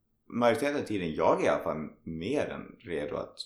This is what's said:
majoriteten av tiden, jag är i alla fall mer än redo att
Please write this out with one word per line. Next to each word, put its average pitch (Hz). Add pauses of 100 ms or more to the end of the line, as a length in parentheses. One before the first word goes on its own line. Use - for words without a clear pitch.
(260)
majoriteten 120
av -
tiden, 90
jag 104
är 165
i 113
alla 73
fall 78 (140)
mer 87
än -
redo 73
att -